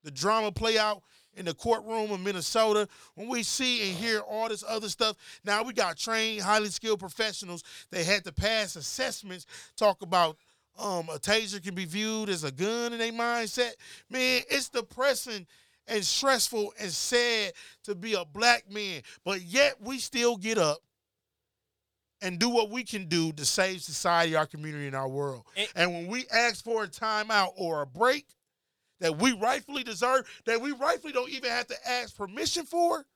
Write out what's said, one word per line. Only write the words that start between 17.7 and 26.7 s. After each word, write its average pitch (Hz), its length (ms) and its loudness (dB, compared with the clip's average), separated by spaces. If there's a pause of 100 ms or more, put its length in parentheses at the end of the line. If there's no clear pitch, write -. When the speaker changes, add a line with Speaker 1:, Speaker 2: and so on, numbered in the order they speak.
Speaker 1:
to 208 120 -6
be 214 180 -4
a 180 100 0
black 208 480 2
man, 196 300 -6 (240)
but 190 160 -2
yet 262 400 4
we 254 180 -6
still 240 380 2
get 214 220 -2
up 151 180 4 (1400)
and 180 160 -4
do 233 120 2
what 226 200 4
we 240 140 -6
can 202 220 -6
do 165 280 2
to 147 120 -8
save 190 360 0
society, 170 540 2
our 156 100 4
community, 151 420 -8
and 135 80 -8
our 135 120 -2
world. 135 360 -4 (120)
Speaker 2:
And 208 200 -2
Speaker 1:
And 175 180 2
when 170 140 -6
we 247 240 -6
ask 226 320 0
for 220 200 -2